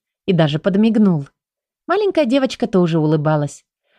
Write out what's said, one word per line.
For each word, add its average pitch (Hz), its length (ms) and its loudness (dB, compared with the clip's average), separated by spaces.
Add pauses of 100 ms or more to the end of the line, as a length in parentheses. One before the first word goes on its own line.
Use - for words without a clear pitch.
(260)
и 196 80 2
даже 156 240 0
подмигнул. 202 680 0 (600)
Маленькая 359 400 0
девочка 262 400 -2
тоже 175 320 0
улыбалась. 151 680 -2 (340)